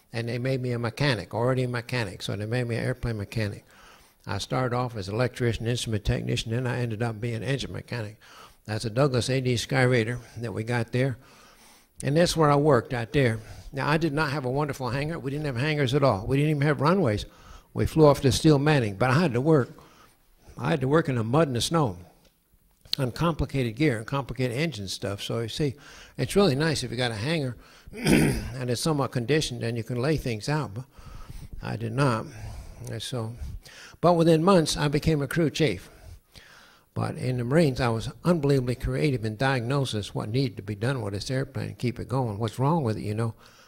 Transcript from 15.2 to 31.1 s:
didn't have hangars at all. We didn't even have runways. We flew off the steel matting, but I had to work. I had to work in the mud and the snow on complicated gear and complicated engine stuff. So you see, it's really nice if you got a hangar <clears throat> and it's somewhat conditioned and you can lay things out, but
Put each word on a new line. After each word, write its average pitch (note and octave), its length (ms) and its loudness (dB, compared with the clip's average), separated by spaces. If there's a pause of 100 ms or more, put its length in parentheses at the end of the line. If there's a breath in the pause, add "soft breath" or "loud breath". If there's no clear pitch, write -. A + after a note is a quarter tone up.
didn't D3+ 160 -4
have C3 100 -4
hangars C#3+ 380 2
at C#3+ 80 2
all. G#2+ 240 4
We C3+ 100 2
didn't D3 140 4
even C#3+ 120 0
have C#3+ 180 2
runways. C#3+ 460 2 (480 loud breath)
We A2+ 120 2
flew D#3 200 6
off C#3 160 6
the C3 100 6
steel D3 260 6
matting, C3+ 380 2
but B2+ 140 2
I C3 100 4
had D3 140 2
to A#2+ 60 0
work. C#3+ 300 4 (840 loud breath)
I B2 140 -4
had D#3+ 100 0
to C3 80 0
work D#3 200 4
in C3 80 0
the A2 80 0
mud C#3+ 240 4
and B2 80 -2
the A2 40 -2
snow C3 380 0 (1000)
on B2+ 140 -2
complicated C#3 640 -2
gear C3+ 220 2
and A2+ 80 -10
complicated B2+ 500 -4
engine B2 320 -4
stuff. G2 340 -6
So A#2 180 -4
you A#2 80 -6
see, C#3 260 -2 (420 loud breath)
it's C3+ 180 -4
really F#3 220 6
nice D3+ 260 0
if A#2 80 -8
you A2+ 60 -6
got B2 140 0
a A2 60 -6
hangar C3 400 -2 (200 loud breath)
<clears throat> - 160 -20
and C3+ 800 0
it's A#2+ 100 0
somewhat C#3+ 320 0
conditioned B2 500 0
and A#2 140 -2
you A2+ 80 -4
can B2 160 -4
lay D3 160 2
things A2+ 320 -4
out, C#3+ 260 -2
but B2 100 -8 (760 loud breath)